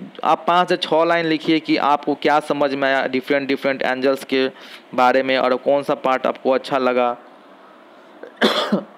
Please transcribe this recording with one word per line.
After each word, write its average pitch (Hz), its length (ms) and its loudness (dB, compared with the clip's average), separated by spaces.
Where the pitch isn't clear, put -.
आप 160 240 0
पाँच 175 220 2
से 180 80 2
छः 165 260 0
लाइन 170 220 2
लिखिए 160 340 0
कि 156 180 0
आपको 143 380 0
क्या 147 240 2
समझ 143 340 -2
में 139 140 -2
आया 135 200 0
different, 131 400 -2
different 135 340 -2
angels 131 420 0
के 131 260 0
बारे 127 280 4
में 131 140 0
और 127 180 2
कौन 139 280 0
सा 147 100 -2
पार्ट 131 320 -2
आपको 123 260 -2
अच्छा 131 260 -2
लगा 123 400 0
<coughs> - 300 0